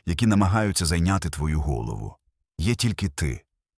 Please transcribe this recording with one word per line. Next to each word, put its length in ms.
які 200
намагаються 600
зайняти 440
твою 320
голову. 560
Є 180
тільки 340
ти. 360